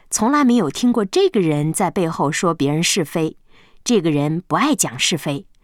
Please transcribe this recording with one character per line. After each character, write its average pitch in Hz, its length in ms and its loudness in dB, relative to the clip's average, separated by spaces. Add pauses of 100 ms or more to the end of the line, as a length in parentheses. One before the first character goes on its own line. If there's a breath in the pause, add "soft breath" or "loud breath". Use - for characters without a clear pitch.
：“从 226 220 0
来 294 140 4
没 240 100 6
有 190 140 2
听 247 240 0
过 226 100 0
这 359 260 2
个 233 120 0
人 156 320 0
在 175 180 -2
背 180 160 0
后 156 240 -2
说 165 220 0
别 143 180 0
人 156 100 0
是 170 220 -2
非， 160 320 -4 (480 soft breath)
这 226 180 2
个 160 80 0
人 151 380 0
不 151 80 -2
爱 269 180 2
讲 160 240 -4
是 - 200 -2
非， 143 280 -6 (180 soft breath)